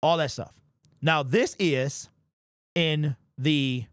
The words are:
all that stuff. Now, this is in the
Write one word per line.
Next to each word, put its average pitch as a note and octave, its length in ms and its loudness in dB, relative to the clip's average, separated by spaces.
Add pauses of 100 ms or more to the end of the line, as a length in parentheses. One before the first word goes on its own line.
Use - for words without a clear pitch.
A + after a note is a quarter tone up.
all E3 160 2
that D3 140 -2
stuff. - 280 -12 (420)
Now, D#3 220 2
this C#3+ 360 0
is C#3 500 -2 (640)
in D3+ 400 0 (220)
the C3+ 560 0